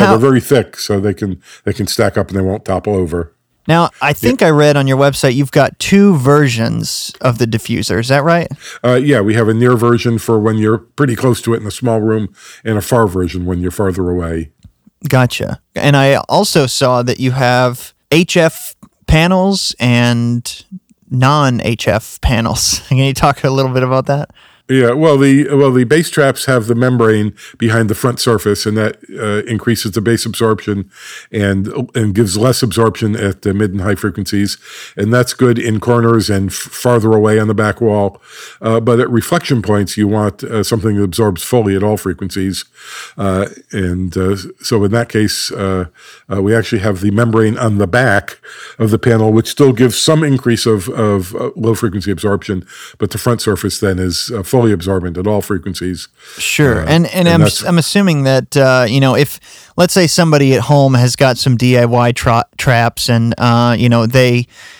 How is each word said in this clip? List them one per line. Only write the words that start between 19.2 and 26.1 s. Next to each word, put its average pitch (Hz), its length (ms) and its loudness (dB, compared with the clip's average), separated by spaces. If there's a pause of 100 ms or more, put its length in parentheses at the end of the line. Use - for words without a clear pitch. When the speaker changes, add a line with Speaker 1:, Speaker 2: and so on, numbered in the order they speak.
Speaker 1:
and 120 840 0 (460)
non-H 127 800 0
F - 340 -4
panels. 117 640 -2
<laughs> - 20 -20
Can 131 100 0
you 135 160 0
talk 143 300 0
a 143 60 2
little 135 240 0
bit 127 100 2
about 131 240 0
that? 143 220 -2 (400)
Speaker 2:
Yeah, 131 220 4
well, 151 260 4
the, 139 380 4
well, 139 160 4
the 127 140 4
bass 151 240 0
traps 135 340 0